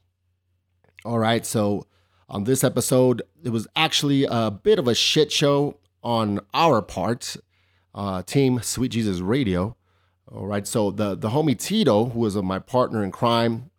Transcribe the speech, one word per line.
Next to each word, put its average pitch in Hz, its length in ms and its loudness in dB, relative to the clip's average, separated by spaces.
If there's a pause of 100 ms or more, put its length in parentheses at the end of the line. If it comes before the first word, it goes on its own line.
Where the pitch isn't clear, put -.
(1040)
All 117 120 -2
right, 113 280 0
so 104 420 -2 (400)
on 101 160 -6
this 131 180 0
episode, 127 600 2 (200)
it 120 100 -6
was 113 160 -2 (100)
actually 143 520 2
a 113 220 0
bit 202 280 2
of 127 100 0
a 113 60 2
shit 147 360 2
show 143 460 0 (260)
on 113 380 0 (120)
our 143 280 4
part, 113 560 -4 (560)
uh, 98 300 -4
Team 131 380 2
Sweet 120 280 -4
Jesus 107 320 -2
Radio. 101 560 -2 (500)
All 107 200 -12
right, 101 180 -4
so 107 240 0
the, 101 240 -4
the 101 160 -4
homie 147 280 0
Tito, 139 480 2
who 117 160 -6
was, 107 140 0
uh, 104 60 -2
my 95 160 -2
partner 117 460 -2
in 95 80 -4
crime, 117 680 0